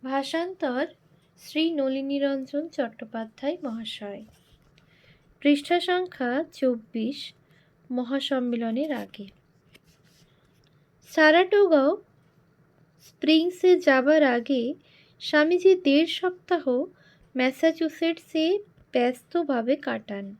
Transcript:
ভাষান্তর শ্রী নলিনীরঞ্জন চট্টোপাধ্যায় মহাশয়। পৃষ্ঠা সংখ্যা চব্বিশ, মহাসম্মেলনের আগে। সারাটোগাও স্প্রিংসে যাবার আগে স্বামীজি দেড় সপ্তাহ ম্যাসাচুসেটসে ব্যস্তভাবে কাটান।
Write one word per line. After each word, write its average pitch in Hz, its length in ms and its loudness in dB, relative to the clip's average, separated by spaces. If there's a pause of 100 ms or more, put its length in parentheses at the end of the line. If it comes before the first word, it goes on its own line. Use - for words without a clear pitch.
ভাষান্তর 277 800 -4 (500)
শ্রী 320 340 -4
নলিনীরঞ্জন 277 960 -4
চট্টোপাধ্যায় 240 960 -8
মহাশয়। 214 600 -12 (1120)
পৃষ্ঠা 294 400 2
সংখ্যা 349 640 -4 (100)
চব্বিশ, 233 800 -6 (580)
মহাসম্মেলনের 247 1000 -4
আগে। 202 360 -10 (1800)
সারাটোগাও 330 920 4 (1040)
স্প্রিংসে 349 800 2
যাবার 294 440 4
আগে 247 500 0 (460)
স্বামীজি 349 560 4
দেড় 294 300 4
সপ্তাহ 330 800 -4 (520)
ম্যাসাচুসেটসে 320 1200 -2 (320)
ব্যস্তভাবে 254 840 -2
কাটান। 208 640 -10